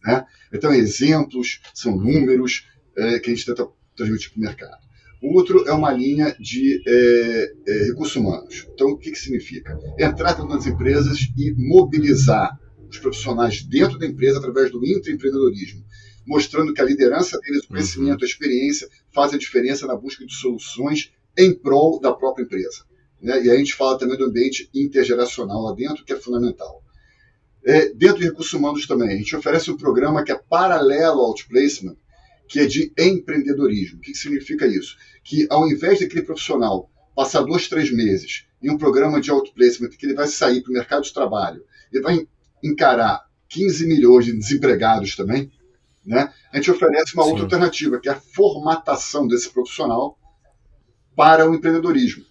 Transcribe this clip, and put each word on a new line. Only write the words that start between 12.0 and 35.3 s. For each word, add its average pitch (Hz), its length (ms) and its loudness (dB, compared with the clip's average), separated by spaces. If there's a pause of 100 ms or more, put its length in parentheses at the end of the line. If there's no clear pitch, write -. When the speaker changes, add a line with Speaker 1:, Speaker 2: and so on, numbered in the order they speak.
Speaker 1:
os - 80 -18
profissionais - 640 -4
dentro 156 360 0
da 165 80 -6
empresa 139 320 0
através 127 320 0
do 120 140 -6
intraempreendedorismo, 139 1000 -2 (440)
mostrando 151 480 -2
que 143 80 -4
a - 20 4
liderança 139 560 2
deles, 143 200 -4
o - 20 -18
Speaker 2:
Uhum. - 80 -20
Speaker 1:
conhecimento, 139 520 -2
a 123 60 -4
experiência 139 580 -2 (280)
fazem 143 220 0
a - 20 -2
diferença 135 480 -2
na 127 100 -6
busca 131 300 -14
de - 80 -16
soluções 135 760 -6 (280)
em 180 160 8
prol 147 460 2
da 131 120 0
própria 127 320 -4
empresa, 92 400 -8 (360)
né? 123 220 -2
E 120 80 4
aí 123 60 6
a - 20 4
gente 139 160 0
fala 131 240 0
também 127 200 -4
do 135 80 0
ambiente 120 480 -2
intergeracional 120 880 -2
lá 110 120 -6
dentro, 147 300 -8
que 135 80 -8
é 135 40 -6
fundamental. - 680 -6 (800)
É, 151 300 4
dentro 180 240 4
de 175 80 -2
recursos 160 260 -6
humanos 147 340 -2
também, 117 220 0
a 101 80 -2
gente 104 180 -6
oferece 160 360 -2
um - 60 -6
programa 147 460 0
que - 80 -6
é 135 60 -2
paralelo 160 840 2
ao 120 80 4
outplacement, 117 680 -2 (500)
que 143 140 -2
é 139 60 6
de - 300 -2
empreendedorismo. 139 1000 0
O - 20 -20
que 139 120 -18
que - 60 -12
significa - 480 -4
isso? 98 300 -2 (280)
Que 151 260 0